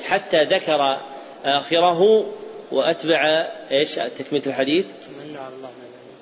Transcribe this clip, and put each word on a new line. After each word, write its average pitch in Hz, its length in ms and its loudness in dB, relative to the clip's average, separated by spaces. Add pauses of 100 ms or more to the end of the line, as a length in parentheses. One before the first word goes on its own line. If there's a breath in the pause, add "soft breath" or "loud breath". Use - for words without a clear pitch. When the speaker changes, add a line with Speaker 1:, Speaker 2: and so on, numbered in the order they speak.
Speaker 1:
حتى 180 400 2
ذكر 147 540 2 (460)
آخره 170 840 4 (460)
وأتبع 156 760 2 (220)
إيش 139 240 0 (240)
تكملة 139 280 -4
الحديث؟ 139 400 0
Speaker 2:
تمنى 147 520 -16
على 131 160 -14
الله 131 140 -14 (540)